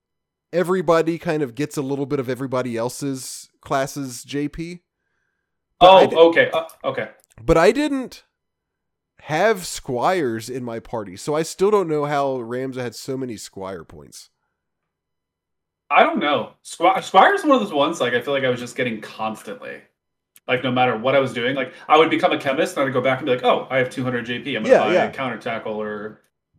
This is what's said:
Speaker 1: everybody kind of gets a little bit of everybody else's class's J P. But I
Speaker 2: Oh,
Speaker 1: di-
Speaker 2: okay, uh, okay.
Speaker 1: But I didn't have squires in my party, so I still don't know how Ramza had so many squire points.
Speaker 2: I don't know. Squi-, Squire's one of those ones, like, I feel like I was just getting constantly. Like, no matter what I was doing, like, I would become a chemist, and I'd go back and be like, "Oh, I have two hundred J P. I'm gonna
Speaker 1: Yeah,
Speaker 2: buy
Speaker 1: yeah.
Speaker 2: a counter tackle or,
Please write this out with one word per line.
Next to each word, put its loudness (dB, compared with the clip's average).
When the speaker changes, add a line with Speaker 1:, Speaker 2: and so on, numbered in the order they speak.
Speaker 1:
everybody 2
kind -2
of -6
gets -6
a -4
little -4
bit -4
of -6
everybody -4
else's -8
class's -6
J -6
P. -12
But 10
I 10
Speaker 2:
Oh, 6
Speaker 1:
di- -2
Speaker 2:
okay, 6
uh, -4
okay. -6
Speaker 1:
But 2
I 6
didn't -4
have 0
squires -4
in -8
my -8
party, -10
so -6
I 0
still 0
don't 2
know -2
how -2
Ramza -6
had -8
so -10
many -8
squire -12
points. -20
Speaker 2:
I 6
don't 0
know. -2
Squi-, 0
Squire's 4
one 2
of 4
those -6
ones, -2
like, 0
I 0
feel -4
like 0
I 0
was -2
just -12
getting -4
constantly. -10
Like, 0
no 0
matter 2
what 2
I 6
was -2
doing, -2
like, -4
I 6
would 6
become 2
a 0
chemist, -2
and 0
I'd -4
go 0
back 0
and -8
be 0
like, -2
"Oh, 2
I 0
have 0
two -6
hundred -4
J -6
P. -6
I'm -4
gonna 6
Speaker 1:
Yeah, 4
Speaker 2:
buy 0
Speaker 1:
yeah. 2
Speaker 2:
a -6
counter -8
tackle -8
or, -10